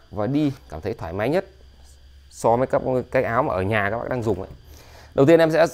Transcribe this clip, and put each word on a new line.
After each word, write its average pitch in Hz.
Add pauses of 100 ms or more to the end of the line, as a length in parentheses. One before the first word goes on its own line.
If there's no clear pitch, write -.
(100)
và 104
đi 143 (160)
cảm 78
thấy 101
thoải 82
mái 104
nhất 180 (840)
so 117
với 131
các - (280)
cái 131
áo 113
mà 156
ở 92
nhà 101
các 113
bác -
đang 127
dùng 101
ấy. - (640)
Đầu 139
tiên 165
em 160
sẽ 160